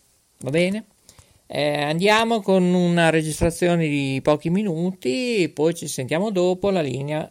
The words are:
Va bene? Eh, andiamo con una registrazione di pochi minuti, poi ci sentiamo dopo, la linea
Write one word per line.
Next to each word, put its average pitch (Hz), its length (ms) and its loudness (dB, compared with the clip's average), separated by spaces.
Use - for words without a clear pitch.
Va 131 120 -8
bene? 185 340 -2
Eh, 147 360 -2
andiamo 208 600 2
con 190 220 2
una 175 460 4
registrazione 160 800 0
di 139 340 -2
pochi 151 260 0
minuti, 190 1040 -2
poi 160 200 0
ci 165 160 -12
sentiamo 151 420 -4
dopo, 185 380 0
la 190 100 0
linea 143 520 -4